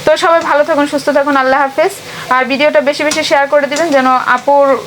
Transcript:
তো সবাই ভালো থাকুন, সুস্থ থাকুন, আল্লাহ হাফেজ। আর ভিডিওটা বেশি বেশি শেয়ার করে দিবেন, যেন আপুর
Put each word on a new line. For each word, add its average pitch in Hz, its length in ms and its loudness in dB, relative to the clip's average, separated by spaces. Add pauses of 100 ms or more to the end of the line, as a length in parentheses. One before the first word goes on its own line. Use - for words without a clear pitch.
তো 311 120 2
সবাই 330 240 2
ভালো 294 240 0
থাকুন, 285 220 0
সুস্থ 294 240 -2
থাকুন, 285 260 0
আল্লাহ 269 240 0
হাফেজ। 302 300 0 (400)
আর 254 140 2
ভিডিওটা 269 360 2
বেশি 294 240 -2
বেশি 302 180 -2
শেয়ার 277 260 0
করে 285 180 2
দিবেন, 302 240 -2
যেন 262 160 2 (100)
আপুর 269 720 2